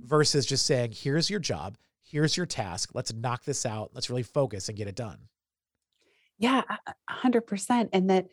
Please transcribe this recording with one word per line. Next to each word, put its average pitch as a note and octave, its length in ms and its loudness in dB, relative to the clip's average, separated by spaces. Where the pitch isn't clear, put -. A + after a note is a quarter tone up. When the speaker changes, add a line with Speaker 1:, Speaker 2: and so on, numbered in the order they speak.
Speaker 1:
versus D3 400 4
just C3+ 220 0
saying, A#2+ 260 2
"Here's C#3+ 380 0
your G3+ 100 -2
job, F#2+ 380 -6
here's D3+ 340 0
your F3+ 80 -2
task, G#2+ 480 -4
let's A#2 220 -6
knock A#2+ 300 -4
this C#3+ 200 -4
out, A2 300 -4
let's - 160 -6
really B2 120 -2
focus A2+ 460 -2
and G#2+ 80 -8
get G2+ 120 -6
it G2 60 -10
done." G2+ 260 -10
Speaker 2:
Yeah, B3 320 2
a, G#3 80 -6
a - 60 -8
hundred A#3 320 2
percent. A3+ 480 0
And F#3+ 160 4
that F#3 220 4